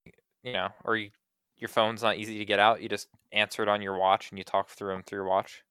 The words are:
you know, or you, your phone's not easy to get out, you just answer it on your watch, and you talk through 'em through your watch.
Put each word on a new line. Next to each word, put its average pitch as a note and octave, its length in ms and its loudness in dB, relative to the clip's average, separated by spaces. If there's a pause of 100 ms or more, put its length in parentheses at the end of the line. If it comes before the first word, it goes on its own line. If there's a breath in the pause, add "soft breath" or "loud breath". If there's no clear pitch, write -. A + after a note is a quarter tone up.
(440)
you B2 100 -8
know, F#2+ 160 -4 (140)
or A2+ 120 -2
you, G#2 160 -6 (460)
your A2 120 -8
phone's A2 320 2
not G#2+ 160 2
easy G#2+ 220 -8
to G#2 60 -8
get G2+ 140 2
out, A2 220 6
you G#2+ 80 -8
just G2+ 200 -8 (220)
answer G#2+ 300 0
it G#2 80 2
on G#2 120 2
your G2 160 -4
watch, F#2+ 340 2
and G2 80 -12
you F#2 40 -10
talk - 260 -2
through G2 260 -8
'em F#2 80 -10
through - 140 -10
your G2 100 -4
watch. F#2+ 440 -2